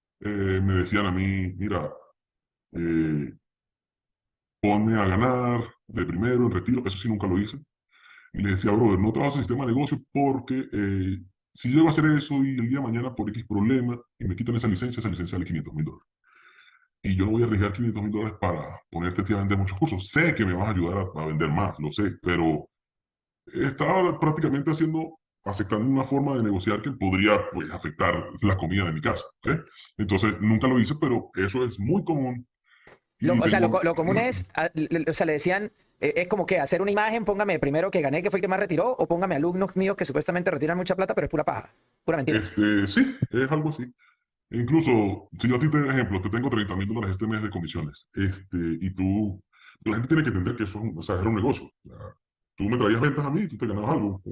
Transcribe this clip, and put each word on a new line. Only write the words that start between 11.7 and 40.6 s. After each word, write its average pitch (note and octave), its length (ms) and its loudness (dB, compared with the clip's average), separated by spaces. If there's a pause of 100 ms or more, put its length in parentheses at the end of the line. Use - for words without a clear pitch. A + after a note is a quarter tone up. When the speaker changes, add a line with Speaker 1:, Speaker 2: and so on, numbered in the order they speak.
Speaker 1:
a D3+ 40 4
hacer D#3 120 2 (140)
eso C#3+ 260 -2
y C3+ 160 0
el A#2 80 2
día C3+ 120 0
de C3+ 40 -2
mañana A#2+ 320 -2
por G#2 140 -4
X - 180 -6
problema A#2+ 500 2 (220)
y - 60 -6
me F#2 100 -2
quitan A#2 220 -2
esa A2+ 100 0
licencia, A#2 320 -2
esa A2 80 -2
licencia F2+ 300 -4
vale - 80 -4
quinientos D#2 280 -6
mil D#2 120 -4
dólares. - 200 -10 (960)
Y G2 140 -2
yo F#2+ 80 2
no G#2+ 80 0
voy A#2 120 2
a - 20 2
arriesgar G#2 260 2
quinientos G#2 320 -2
mil G#2 80 -2
dólares G#2+ 300 -6
para E2 400 -4 (100)
ponerte F2+ 300 -2
a - 20 -2
ti G2+ 80 -2
a G2+ 60 0
vender G2 200 0
muchos F#2+ 220 -2
cursos. F#2+ 300 -2
Sé D#3+ 260 2
que G#2+ 100 0
me F#2 80 2
vas G2 140 -2
a A2 40 0
ayudar F#2 440 0
a, D#2 60 -6
a D#2 60 -2
vender D#2 220 0
más, D#2+ 300 0
lo D2+ 140 -4
sé, G2+ 280 -2
pero D#2+ 480 2 (840)
estaba D#3 640 0
prácticamente D3+ 520 0
haciendo, D#3+ 480 -2 (260)
aceptando G#2+ 440 0
una C3+ 140 2
forma C#3 320 0
de A#2 80 0
negociar G#2 380 0
que C#3+ 100 -4
podría, G2 480 4 (140)
pues, D#2 180 -6
afectar E2+ 540 -2 (160)
la F#2+ 160 4
comida F#2 260 0
de E2 80 0
mi D#2 80 -4
casa, - 240 -2 (140)
¿ok? D#3 240 -2 (360)
Entonces, G2+ 440 2
nunca A2 260 4
lo B2+ 140 4
hice, D3+ 180 0
pero B2+ 360 0
eso G2 280 0
es A2 160 -4
muy D3 240 0
común. B2+ 420 -4 (760)
Y - 40 0
Speaker 2:
Lo, E3+ 80 2
o - 160 2
sea, G3 100 4
lo - 80 4
Speaker 1:
tengo F#3 120 2
Speaker 2:
co-, - 40 0
lo E3+ 120 0
común F3 220 0
es, B3 360 -2
a-, E3 200 0
le, D#3+ 260 -2
le, D#3 120 -2
o - 20 -2
sea, F3+ 120 0
le D#3 80 2
decían, F#3 400 -2 (260)
eh, D3 160 0
es F3 140 0
como F#3+ 160 0
que F#3 120 2
hacer E3 240 0
una G3+ 100 0
imagen, G#3+ 340 0
"Póngame G3+ 340 0
primero D#3 320 0
que F#3 80 2
gané, D3 240 0
que G3+ 80 -2
fue G3+ 60 2
el F3 40 -6
que G3 60 0
más F#3 140 0
retiró", G3 300 0
o D#3+ 180 0
"Póngame F3 260 0
alumnos F3+ 400 0
míos F#3+ 220 0
que - 80 -2
supuestamente F3 440 -2
retiran D#3 280 0